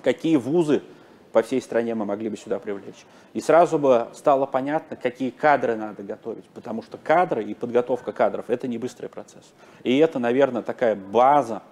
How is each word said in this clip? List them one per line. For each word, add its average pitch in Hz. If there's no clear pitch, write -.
какие 151
вузы 139
по 113
всей 127
стране 117
мы 107
могли 104
бы 104
сюда 110
привлечь. -
И -
сразу 160
бы 127
стало 139
понятно, 139
какие 127
кадры 123
надо 107
готовить, 104
потому 113
что -
кадры 160
и 104
подготовка 120
кадров — 101
это 131
не 117
быстрый -
процесс. -
И 123
это, 156
наверное, 123
такая 110
база 113